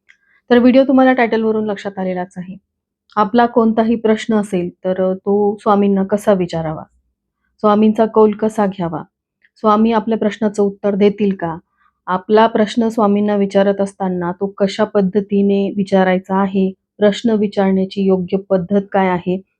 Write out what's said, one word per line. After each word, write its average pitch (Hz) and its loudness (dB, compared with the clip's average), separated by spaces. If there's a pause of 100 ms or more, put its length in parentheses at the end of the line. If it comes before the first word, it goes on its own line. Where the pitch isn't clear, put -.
(500)
तर 240 6
व्हिडिओ 254 6
तुम्हाला 262 4
टायटलवरून 226 0
लक्षात 202 -8
आलेलाच 185 -6
आहे. 185 -14 (600)
आपला 214 2
कोणताही 226 2
प्रश्न 220 -2
असेल 196 -2 (140)
तर, 185 -2
अ, 185 0
तो 202 -2
स्वामींना 202 2
कसा 208 -2
विचारावा, 170 -4 (800)
स्वामींचा 214 4
कौल 214 4
कसा 220 -2
घ्यावा, 170 -6 (540)
स्वामी 220 2
आपल्या 220 -2
प्रश्नाचं 208 -2
उत्तर 202 -2
देतील 202 2
का, 165 -6 (500)
आपला 208 2
प्रश्न 226 0
स्वामींना 208 0
विचारत 202 0
असताना 180 -4
तो 196 -6 (120)
कशा 202 -2
पद्धतीने 202 0
विचारायचा 190 0
आहे, 190 0 (260)
प्रश्न 208 0
विचारण्याची 196 0
योग्य 190 0 (140)
पद्धत 196 0 (100)
काय 190 0
आहे, 180 -2 (240)